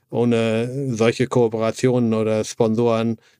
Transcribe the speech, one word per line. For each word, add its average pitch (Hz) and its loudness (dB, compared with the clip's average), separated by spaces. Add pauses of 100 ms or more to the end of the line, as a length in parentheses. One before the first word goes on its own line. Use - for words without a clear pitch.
ohne 117 -2
solche 113 0
Kooperationen 117 0
oder 110 0
Sponsoren 113 0 (200)